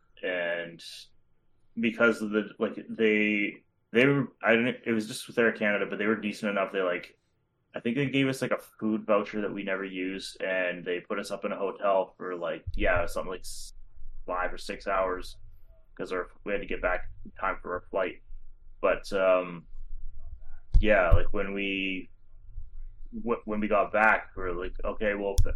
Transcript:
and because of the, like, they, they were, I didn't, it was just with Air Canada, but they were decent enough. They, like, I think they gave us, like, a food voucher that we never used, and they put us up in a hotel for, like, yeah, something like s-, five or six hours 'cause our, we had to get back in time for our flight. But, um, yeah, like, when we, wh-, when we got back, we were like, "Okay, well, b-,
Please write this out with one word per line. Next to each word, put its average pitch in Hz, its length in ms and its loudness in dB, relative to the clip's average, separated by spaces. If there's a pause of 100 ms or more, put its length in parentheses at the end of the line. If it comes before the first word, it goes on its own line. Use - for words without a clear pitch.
(220)
and 85 600 -6 (960)
because 113 420 2
of 104 100 -4
the, 104 180 0 (100)
like, 107 160 -2 (140)
they, 107 720 0 (280)
they 120 140 6
were, 139 220 2 (160)
I 110 120 6
didn't, 120 300 2
it 117 60 0
was 107 160 0
just 127 200 -10
with - 100 -18
Air 113 160 4
Canada, 104 320 0
but 95 120 -6
they 101 100 -2
were 110 100 4
decent 104 340 -4
enough. 98 220 -2
They, 98 80 0
like, 90 360 -4 (560)
I - 60 -8
think 117 160 -2
they 139 120 0
gave 135 200 2
us, 135 140 -2
like, 123 100 -2
a 104 60 0
food 107 480 -4
voucher 107 340 2
that 101 140 -4
we 98 100 -6
never 98 220 -4
used, 95 560 -8
and 90 420 -2
they 87 160 -4
put 101 200 -6
us 101 120 -8
up 101 140 -6
in 101 80 -4
a 90 40 -6
hotel 95 600 0
for, 92 180 -8
like, 82 300 -6 (100)
yeah, 98 300 4
something - 260 -4
like 92 100 -8
s-, - 320 -12 (520)
five 90 260 0
or 87 60 -4
six - 300 -8
hours 95 500 -2 (580)
'cause 92 160 -8
our, 90 160 -2 (160)
we 104 80 -6
had 101 100 0
to 98 60 -8
get 90 140 -4
back 90 240 0 (180)
in - 60 -12 (100)
time 95 220 0
for 87 140 -8
our 90 60 -6 (100)
flight. 95 320 -2 (580)
But, 90 320 2
um, 92 540 2 (1120)
yeah, 98 320 8
like, 85 220 10
when 98 200 0
we, 95 560 -2 (1120)
wh-, 117 240 -2
when 107 120 -2
we 104 80 0
got 101 260 2
back, 107 420 4
we 95 80 -6
were 90 100 -2
like, 90 200 -4 (100)
"Okay, 107 300 -2
well, 101 300 -2
b-, - 120 6